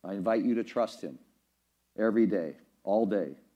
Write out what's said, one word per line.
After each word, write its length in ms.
I 100
invite 320
you 100
to 80
trust 380
him 160
every 300
day, 300
all 240
day 280